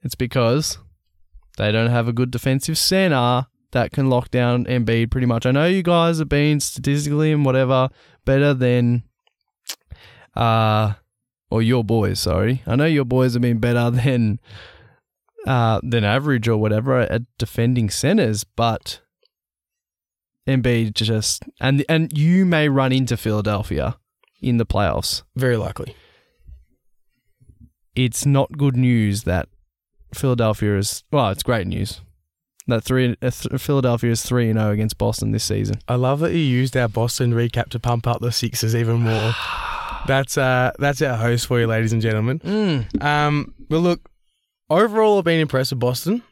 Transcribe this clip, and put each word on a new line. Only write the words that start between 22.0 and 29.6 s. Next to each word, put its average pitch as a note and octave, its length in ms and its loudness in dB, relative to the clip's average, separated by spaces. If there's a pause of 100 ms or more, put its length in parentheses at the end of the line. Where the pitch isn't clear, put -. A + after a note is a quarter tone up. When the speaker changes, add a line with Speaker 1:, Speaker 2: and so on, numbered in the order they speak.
Speaker 1:
you F3 280 4
may D#3+ 240 2
run C3+ 240 2
into B2+ 240 0
Philadelphia G#2 800 -2 (460)
in B2 160 0
the A2+ 80 0
playoffs. - 560 -2 (140)
Speaker 2:
Very B2+ 200 0
likely. - 380 -6 (2000)
Speaker 1:
It's B2+ 300 -2
not C#3 320 2
good C#3 200 0
news A2+ 480 2
that E2+ 240 -2 (680)